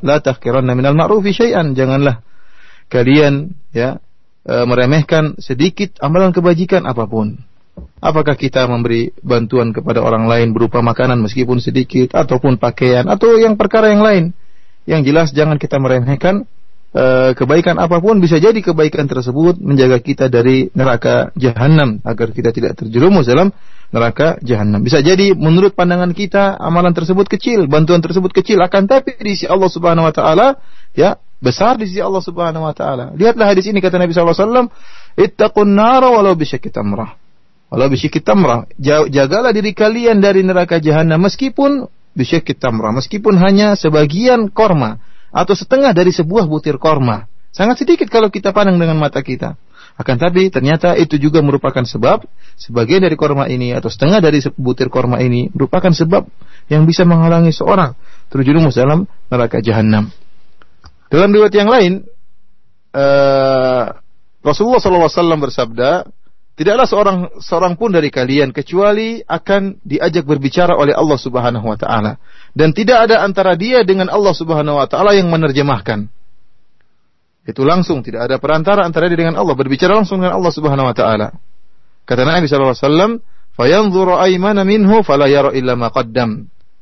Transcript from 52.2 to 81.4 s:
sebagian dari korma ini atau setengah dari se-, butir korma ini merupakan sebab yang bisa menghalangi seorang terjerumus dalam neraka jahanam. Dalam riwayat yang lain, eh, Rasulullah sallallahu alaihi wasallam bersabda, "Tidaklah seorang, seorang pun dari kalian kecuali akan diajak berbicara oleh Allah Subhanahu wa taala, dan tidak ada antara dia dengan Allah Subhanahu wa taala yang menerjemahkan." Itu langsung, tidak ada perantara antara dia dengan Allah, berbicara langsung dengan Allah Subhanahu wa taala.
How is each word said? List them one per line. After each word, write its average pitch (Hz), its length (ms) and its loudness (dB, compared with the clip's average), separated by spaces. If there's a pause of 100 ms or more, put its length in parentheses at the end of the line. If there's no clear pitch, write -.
sebagian 120 400 0
dari 165 160 0
korma 143 320 -2
ini 127 240 -4
atau 123 160 -6
setengah 175 320 2
dari 151 240 2
se-, 143 80 -4
butir 127 400 -2
korma 123 320 0
ini 120 320 -2
merupakan 180 320 0
sebab 170 400 0 (400)
yang 151 160 4
bisa 170 240 2
menghalangi 170 400 4
seorang 165 480 0 (320)
terjerumus 139 480 2
dalam 147 320 2 (240)
neraka 117 320 -2
jahanam. 107 480 0 (960)
Dalam 190 240 2
riwayat 208 240 4
yang 208 160 2
lain, 196 320 2 (880)
eh, 135 920 2 (600)
Rasulullah 214 400 0
sallallahu 175 240 2
alaihi - 80 -4
wasallam 165 240 0
bersabda, 123 480 -4 (720)
"Tidaklah 208 240 2
seorang, 202 320 0 (240)
seorang 175 400 -2
pun 226 80 0
dari 160 240 0
kalian 135 400 0
kecuali 208 720 -2
akan 196 560 -4
diajak 156 480 -2
berbicara 151 480 0
oleh 147 160 0
Allah 151 240 0
Subhanahu 120 560 -4
wa 104 80 -6
taala, 107 400 -4 (320)
dan 156 240 2
tidak 226 320 2
ada 220 160 2
antara 190 320 0
dia 233 240 0
dengan 190 320 0
Allah 202 240 2
Subhanahu 151 400 -2
wa 139 80 2
taala 202 320 2
yang 175 160 2
menerjemahkan." 135 800 -2 (1300)
Itu 117 160 -6
langsung, 165 400 0
tidak 113 240 -8
ada 131 160 -2
perantara 160 400 2
antara 170 240 0
dia 170 160 0
dengan 165 160 -2
Allah, 175 160 0
berbicara 135 400 0
langsung 196 240 0
dengan 180 160 0
Allah 180 160 0
Subhanahu 139 400 -2
wa 110 80 -4
taala. 107 320 0 (720)